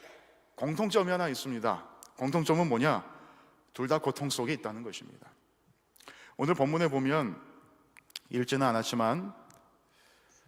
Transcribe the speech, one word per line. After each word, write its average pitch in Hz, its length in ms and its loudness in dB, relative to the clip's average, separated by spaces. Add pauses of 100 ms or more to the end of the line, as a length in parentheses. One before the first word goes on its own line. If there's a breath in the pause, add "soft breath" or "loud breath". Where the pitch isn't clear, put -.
(540 loud breath)
공통점이 185 560 0
하나 180 180 2
있습니다. 117 600 -4 (280)
공통점은 160 520 2
뭐냐? 120 360 2 (680 loud breath)
둘 127 160 -4
다 156 100 4
고통 143 320 -2
속에 127 220 -2
있다는 110 300 -8
것입니다. - 480 -16 (1080 loud breath)
오늘 151 180 2
본문에 156 340 2
보면 135 520 0 (920)
읽지는 127 360 0
않았지만, 120 680 0 (1120 soft breath)